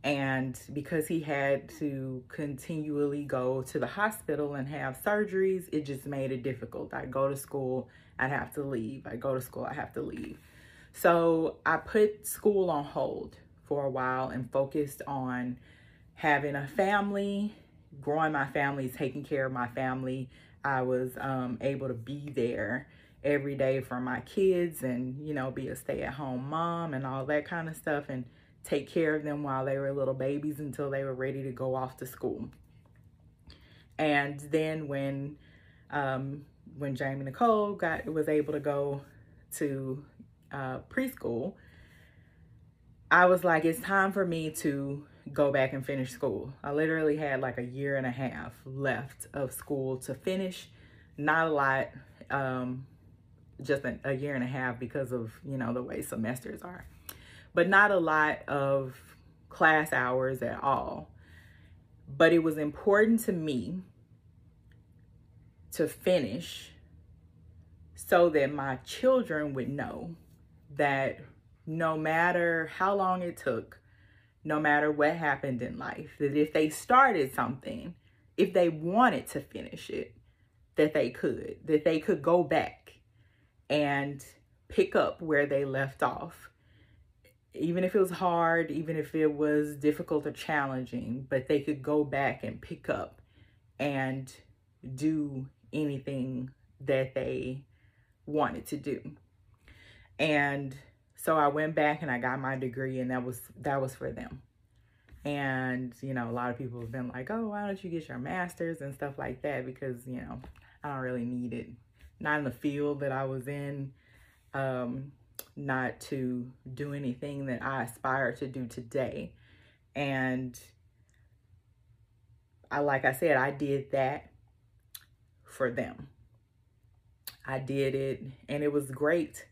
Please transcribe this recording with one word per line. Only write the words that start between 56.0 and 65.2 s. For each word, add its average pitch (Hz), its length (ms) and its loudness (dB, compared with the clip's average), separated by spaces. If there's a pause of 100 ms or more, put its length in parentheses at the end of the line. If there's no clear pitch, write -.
semesters - 600 -6
are. 180 240 -14 (680)
But 170 140 6
not 196 220 10
a 196 80 6
lot 156 500 4
of 139 480 0 (540)
class 156 420 6
hours 131 500 2
at - 200 -4
all. - 480 0 (960)
But 160 240 8
it 170 60 8
was 160 180 4
important 208 680 4
to 202 80 0
me 160 500 -2 (1900)